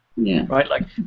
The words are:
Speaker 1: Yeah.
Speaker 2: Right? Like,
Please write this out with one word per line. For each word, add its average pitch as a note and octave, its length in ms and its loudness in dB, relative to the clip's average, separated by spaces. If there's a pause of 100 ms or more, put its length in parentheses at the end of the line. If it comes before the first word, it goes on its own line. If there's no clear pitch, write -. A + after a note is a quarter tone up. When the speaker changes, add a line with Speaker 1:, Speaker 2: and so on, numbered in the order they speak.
(160)
Speaker 1:
Yeah. G2+ 320 2
Speaker 2:
Right? C#3 200 2
Like, C#3 160 -2 (220)